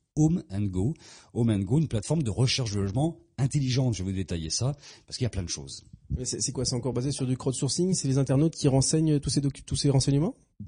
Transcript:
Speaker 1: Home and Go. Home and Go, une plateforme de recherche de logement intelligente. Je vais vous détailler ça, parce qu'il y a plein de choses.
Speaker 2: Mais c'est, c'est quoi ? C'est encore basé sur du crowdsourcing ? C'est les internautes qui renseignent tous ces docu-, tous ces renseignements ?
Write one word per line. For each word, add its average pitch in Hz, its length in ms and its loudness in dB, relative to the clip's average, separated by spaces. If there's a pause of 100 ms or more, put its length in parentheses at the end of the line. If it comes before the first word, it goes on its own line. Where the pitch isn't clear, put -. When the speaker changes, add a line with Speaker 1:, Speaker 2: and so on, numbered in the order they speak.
(160)
Speaker 1:
Home 156 360 2
and 101 140 -2
Go. 95 280 0 (400)
Home 117 160 2
and 101 120 2
Go, 104 180 2
une 151 80 2
plateforme 147 340 -2
de 117 80 0
recherche 120 420 0
de 101 80 -2
logement 123 380 -2 (220)
intelligente. 131 560 2
Je 95 80 -6
vais 95 80 -2
vous 92 40 -2
détailler 85 360 -4
ça, 135 240 -2 (320)
parce - 100 -12
qu'il - 60 -2
y - 20 0
a 113 60 -2
plein 101 100 -4
de 85 80 -6
choses. - 360 -10 (260)
Speaker 2:
Mais 127 120 -4
c'est, 123 160 -4
c'est - 120 -2
quoi ? 127 140 -4
C'est 131 100 -2
encore 120 180 -2
basé 123 180 -2
sur - 140 -4
du 127 100 0
crowdsourcing ? 151 600 0
C'est - 120 -2
les 135 120 2
internautes 139 340 2
qui - 140 0
renseignent 147 520 4
tous 139 120 -2
ces 147 100 2
docu-, 139 220 -2
tous - 120 -4
ces - 140 2
renseignements ? 139 460 4 (320)